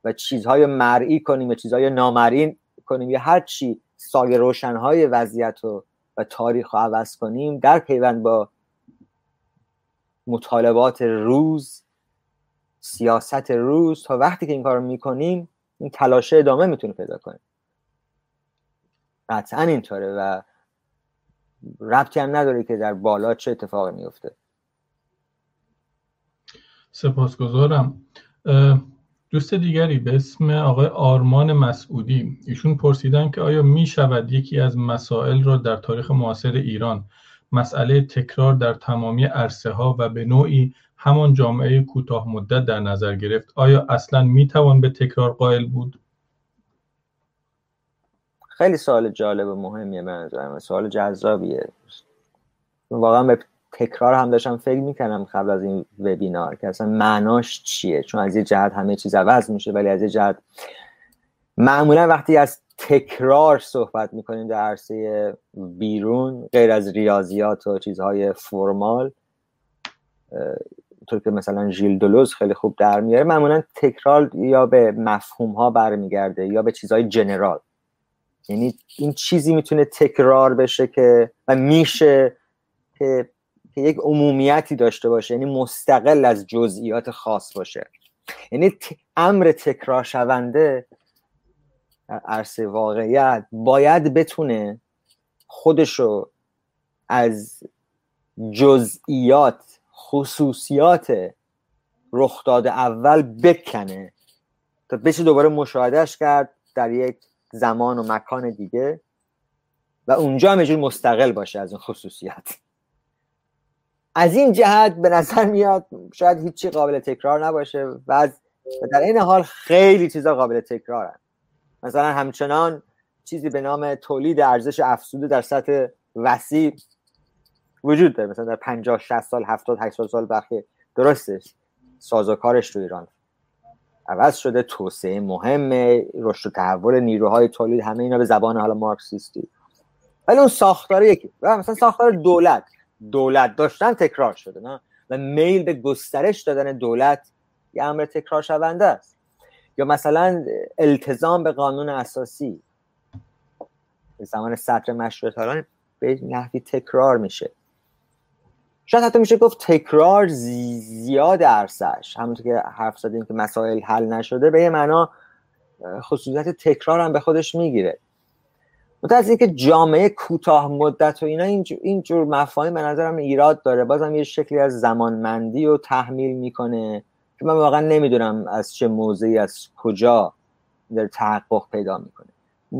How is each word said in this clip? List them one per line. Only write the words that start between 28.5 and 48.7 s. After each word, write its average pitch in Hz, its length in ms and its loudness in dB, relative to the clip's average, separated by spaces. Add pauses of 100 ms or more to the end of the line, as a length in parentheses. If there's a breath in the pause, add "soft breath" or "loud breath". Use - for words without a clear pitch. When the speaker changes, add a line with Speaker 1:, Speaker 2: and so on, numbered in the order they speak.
Speaker 2:
دوست 151 240 -4
دیگری 165 440 0
به 123 160 -2
اسم 143 360 -2
آقای 143 360 2
آرمان 131 680 2
مسعودی، 123 920 -2
ایشون 147 300 -2
پرسیدن 143 540 0
که - 100 -8
آیا 151 220 0
می‌شود 139 720 2
یکی 135 280 -2
از 127 180 0
مسائل 120 640 -2
را 135 120 4
در 117 200 -2
تاریخ 120 340 -6
معاصر 123 420 -2
ایران، 110 520 -4 (480 soft breath)
مسئله 131 480 0
تکرار 135 540 0
در 120 200 0
تمامی 117 500 -4
عرصه‌ها 120 720 -4
و 117 100 -2
به 113 160 -10
نوعی 131 500 2 (220 soft breath)
همان 147 380 2
جامعه 127 480 2
کوتاه 120 460 -6
مدت 113 360 -4
در 110 160 -4
نظر 101 340 -4
گرفت؟ 104 400 -6
آیا 139 340 4
اصلاً 127 340 -2
می‌توان 139 580 4
به 131 100 2
تکرار 123 420 -2
قائل 120 340 0
بود؟ 123 340 -10 (2500)
Speaker 1:
خیلی 180 280 0